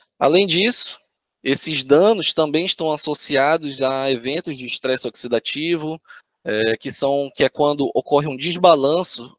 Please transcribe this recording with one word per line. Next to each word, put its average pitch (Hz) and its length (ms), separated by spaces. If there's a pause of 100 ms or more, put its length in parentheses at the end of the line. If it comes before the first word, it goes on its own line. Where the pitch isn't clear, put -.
(180)
Além 175 280
disso, 190 520 (440)
esses 139 420
danos 170 500
também 156 320
estão 160 260
associados 147 880
a 135 300
eventos 135 480
de 127 80
estresse 127 400
oxidativo, 156 920 (460)
é, 110 320
que 131 160
são, 139 420
que 147 100
é 131 40
quando 147 460
ocorre 147 320
um 135 100
desbalanço 160 1040